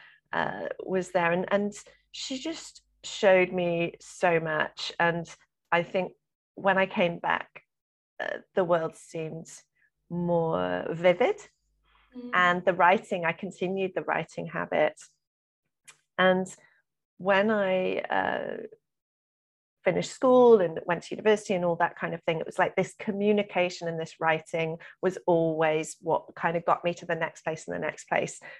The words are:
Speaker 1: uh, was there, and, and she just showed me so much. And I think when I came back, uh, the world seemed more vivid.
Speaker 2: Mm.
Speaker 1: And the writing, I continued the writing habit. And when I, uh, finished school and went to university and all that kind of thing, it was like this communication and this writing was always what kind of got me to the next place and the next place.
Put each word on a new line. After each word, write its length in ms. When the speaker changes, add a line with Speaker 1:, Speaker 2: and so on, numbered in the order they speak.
Speaker 1:
uh, 360
was 240
there, 220
and, 200
and 200
she 260
just 420
showed 480
me 480
so 380
much. 640
And 280
I 100
think 300
when 240
I 80
came 320
back, 300
uh, 160
the 100
world 320
seemed 520
more 800
vivid. 460
Speaker 2:
Mm. 160
Speaker 1:
And 320
the 80
writing, 520
I 80
continued 640
the 60
writing 440
habit. 480
And 300
when 320
I, 480
uh, 580
finished 300
school 480
and 240
went 180
to 120
university 400
and 100
all 120
that 200
kind 160
of 120
thing, 140
it 60
was 140
like 180
this 220
communication 920
and 100
this 220
writing 560
was 160
always 760
what 220
kind 180
of 120
got 180
me 80
to 140
the 80
next 280
place 240
and 80
the 60
next 260
place. 320